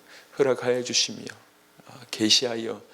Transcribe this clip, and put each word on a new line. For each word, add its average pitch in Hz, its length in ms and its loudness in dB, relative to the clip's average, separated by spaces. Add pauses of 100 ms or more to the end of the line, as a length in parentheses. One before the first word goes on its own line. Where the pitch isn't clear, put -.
(380)
허락하여 123 440 2
주시며, 113 420 -4 (640)
어, - 140 -20 (100)
계시하여 113 720 0 (140)